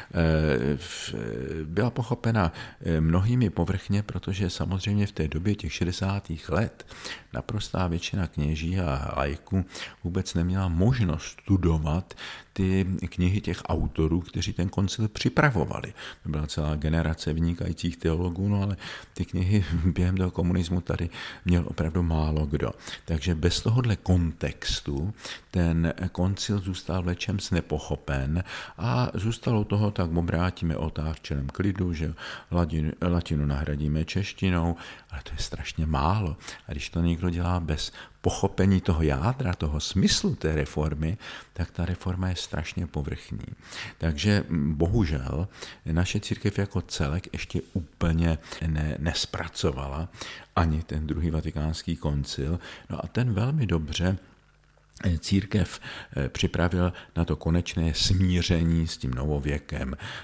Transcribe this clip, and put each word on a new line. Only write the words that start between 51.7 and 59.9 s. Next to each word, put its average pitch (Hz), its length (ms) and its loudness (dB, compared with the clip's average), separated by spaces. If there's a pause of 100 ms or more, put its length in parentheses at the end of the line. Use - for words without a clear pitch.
koncil. 73 640 -2 (300)
No - 160 -6
a - 20 -8
ten 120 260 0
velmi 127 320 0
dobře, 87 520 0 (880)
eh, 87 140 2
církev, - 640 0
eh, - 500 -6
připravil 87 640 2 (220)
na 82 100 2
to 78 100 0
konečné 82 580 0
smíření 85 960 4
s - 100 -8
tím 65 160 -4
novověkem, 69 800 -2 (300)